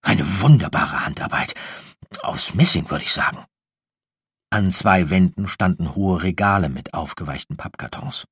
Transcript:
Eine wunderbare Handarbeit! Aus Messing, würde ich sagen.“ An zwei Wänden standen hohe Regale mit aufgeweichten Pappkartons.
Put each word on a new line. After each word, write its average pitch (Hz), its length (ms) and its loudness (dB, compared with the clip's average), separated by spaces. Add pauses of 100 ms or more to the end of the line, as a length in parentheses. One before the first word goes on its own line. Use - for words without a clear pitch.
Eine 82 400 0
wunderbare - 640 4
Handarbeit! - 480 -6 (680)
Aus - 320 -6
Messing, 101 360 4
würde 73 140 -4
ich - 80 0
sagen.“ - 320 -2 (1040)
An 101 200 2
zwei 92 400 2
Wänden 92 380 2
standen 87 460 -2
hohe 95 280 0
Regale 95 460 0
mit - 260 -10
aufgeweichten 73 640 -8
Pappkartons. - 760 -10